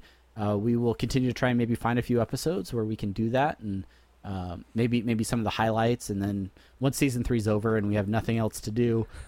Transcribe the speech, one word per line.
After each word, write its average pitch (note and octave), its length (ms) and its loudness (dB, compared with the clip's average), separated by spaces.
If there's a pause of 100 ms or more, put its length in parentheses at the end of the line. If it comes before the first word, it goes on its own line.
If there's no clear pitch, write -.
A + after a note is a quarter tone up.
(400)
uh, G#2 180 0
we A#2 200 0
will A#2 160 2
continue B2+ 360 0
to A#2 40 -2
try B2+ 160 0
and A#2+ 80 2
maybe A#2 180 2
find A#2 220 0
a A#2+ 60 0
few A#2+ 180 2
episodes E3+ 500 -2
where A2+ 140 -2
we A2 100 -2
can G#2 180 -4
do A2+ 180 0
that, C3+ 300 0
and, G2 220 -6 (400)
um, F2+ 400 -8 (120)
maybe, A#2 260 2
maybe A2+ 220 0
some A#2+ 160 0
of A2+ 40 0
the G#2 60 0
highlights. A2+ 640 0
And G2 100 0
then G2 300 -2 (280)
once C3 160 2
season B2 280 2
three's A2+ 240 0
over A2 280 2
and G#2 120 2
we G#2 80 2
have G2+ 120 2
nothing A2+ 300 0
else A2 240 -2
to - 100 -6
do, A2+ 360 2 (200)